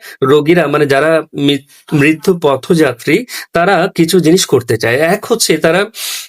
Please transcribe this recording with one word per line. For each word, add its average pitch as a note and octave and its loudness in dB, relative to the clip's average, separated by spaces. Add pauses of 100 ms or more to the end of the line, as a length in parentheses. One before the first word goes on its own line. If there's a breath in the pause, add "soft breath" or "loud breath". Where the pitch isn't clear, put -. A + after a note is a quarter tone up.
(240 loud breath)
রোগীরা, D3 2
মানে D3+ 0
যারা D3 0 (100)
মৃ-, C#3+ -4
মৃত্যু D#3 0
পথযাত্রী, D3 0 (280 loud breath)
তারা F3+ 0
কিছু F3 2
জিনিস D#3+ 2
করতে A#2 -2
চায়। A2+ -2
এক E3 -2
হচ্ছে F#3+ -2
তারা E3 0 (440 loud breath)